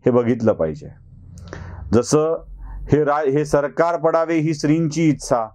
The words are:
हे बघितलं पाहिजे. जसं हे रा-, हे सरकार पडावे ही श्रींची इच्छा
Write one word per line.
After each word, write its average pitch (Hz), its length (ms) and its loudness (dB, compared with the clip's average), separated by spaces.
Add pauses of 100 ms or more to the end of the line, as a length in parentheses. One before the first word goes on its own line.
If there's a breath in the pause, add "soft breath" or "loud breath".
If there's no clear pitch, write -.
हे 127 60 4
बघितलं 117 420 2
पाहिजे. 76 360 -4 (1040 loud breath)
जसं 151 500 2 (480 loud breath)
हे 147 120 4
रा-, 147 260 2
हे 147 160 0
सरकार 151 520 0
पडावे 165 380 2
ही 156 180 0
श्रींची 156 560 2
इच्छा 123 460 0